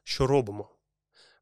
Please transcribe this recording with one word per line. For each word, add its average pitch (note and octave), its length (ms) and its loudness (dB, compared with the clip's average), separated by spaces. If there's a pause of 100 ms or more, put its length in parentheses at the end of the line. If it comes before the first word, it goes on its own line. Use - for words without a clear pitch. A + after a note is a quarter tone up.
що - 240 -2
робимо. G#2+ 420 0 (720)